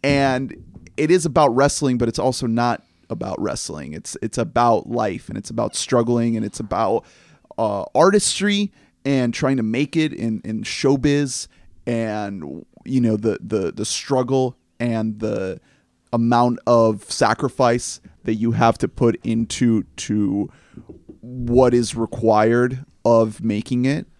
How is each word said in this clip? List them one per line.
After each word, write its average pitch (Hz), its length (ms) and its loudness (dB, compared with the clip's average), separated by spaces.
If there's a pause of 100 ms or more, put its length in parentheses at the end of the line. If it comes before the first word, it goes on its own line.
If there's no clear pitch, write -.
And 135 520 0 (420)
it 156 140 2
is 175 160 2
about 147 220 4
wrestling, 131 500 2
but 117 80 0
it's 117 100 -4
also 127 300 -2
not 120 340 0 (280)
about 101 300 -8
wrestling. 76 540 -8
It's, - 280 -14
it's 110 180 -6
about 117 500 2
life, 110 400 -4
and 107 80 -8
it's 101 140 -12
about 110 240 -4
struggling, 117 600 0
and 110 100 -4
it's - 140 -10
about, 107 460 -2 (540)
uh, 104 240 -2 (100)
artistry 202 760 2 (340)
and 131 260 2
trying 135 260 0
to 117 60 -2
make 123 320 -2
it 156 160 0
in, 110 320 -4
in 110 200 -6
showbiz, 139 840 0 (380)
and, 104 800 -6 (200)
you 131 160 0
know, 113 140 4
the, 104 260 0
the, 95 300 -2
the 107 140 -6
struggle 127 720 -2 (220)
and 113 400 -2
the 107 400 -4 (520)
amount 120 540 2
of 113 460 4
sacrifice 123 880 0 (240)
that 113 120 -2
you 117 180 0
have 113 260 2
to 117 80 0
put - 360 0
into, 113 600 0 (140)
to 101 520 -2 (720)
what 123 520 2
is 120 220 0
required 117 920 2 (200)
of 113 380 4
making 113 420 -2
it 143 200 -2 (140)